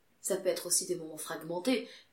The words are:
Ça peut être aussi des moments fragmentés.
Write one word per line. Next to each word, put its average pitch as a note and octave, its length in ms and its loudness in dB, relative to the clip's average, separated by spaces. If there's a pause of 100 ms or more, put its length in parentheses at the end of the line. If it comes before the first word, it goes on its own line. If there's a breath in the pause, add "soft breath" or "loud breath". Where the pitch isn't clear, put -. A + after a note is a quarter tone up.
(200)
Ça - 160 0
peut F#3+ 120 0
être E3+ 180 2
aussi - 200 4
des F3+ 80 2
moments D#3+ 220 -8
fragmentés. E3+ 720 0 (240 loud breath)